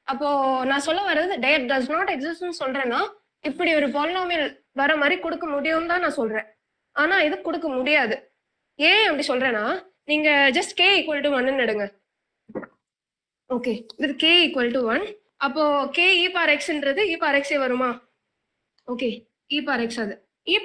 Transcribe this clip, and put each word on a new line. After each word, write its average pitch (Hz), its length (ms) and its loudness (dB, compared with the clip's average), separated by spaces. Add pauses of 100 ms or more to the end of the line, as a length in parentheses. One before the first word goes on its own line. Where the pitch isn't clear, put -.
(120)
அப்போ 285 160 -4 (440)
நான் 285 180 0
சொல்ல 359 120 0 (100)
வர்றது 339 240 0 (100)
there 285 180 2 (100)
does 262 220 0
not 381 220 0
exist-ன்னு 330 460 -6
சொல்றேன்னா 262 380 -2 (480)
இப்படி 330 300 0
ஒரு 285 160 2
polynomial 339 520 -2 (340)
வர 285 100 4 (100)
மாதிரி 311 140 2 (100)
கொடுக்க 330 200 -4 (100)
முடியும்னு 320 360 -2
தான் 359 140 0
நான் 294 160 -2
சொல்றேன். 220 260 -4 (540)
ஆனா 349 140 2 (100)
இது 302 100 0 (120)
கொடுக்க 330 200 -2 (120)
முடியாது. 262 360 2 (720)
ஏன் 415 220 6
அப்படி 285 240 0
சொல்றேன்னா 240 320 0 (460)
நீங்க 302 180 2 (260)
just 349 240 -2
K 359 80 6 (140)
equal 302 240 -2
to 294 100 2
one-ன்னு 262 300 2
எடுங்க. 208 200 0 (1700)
Okay, 240 180 -2 (280)
with 285 120 0 (100)
K 320 80 4 (160)
equal 240 280 0
to 262 60 0 (120)
one, 370 120 -2 (400)
அப்போ 302 180 -2 (340)
K 349 60 4 (200)
E - 20 2 (100)
power 320 220 2
X-ன்றது 294 440 -2 (120)
E - 100 -4
power 277 180 2
X-ஏ 285 220 -2
வருமா? 247 260 0 (1040)
Okay, 240 160 -2 (460)
E 294 40 -2 (100)
power 254 180 0
X 233 160 -6
அது. 202 120 -6 (380)
E 415 120 4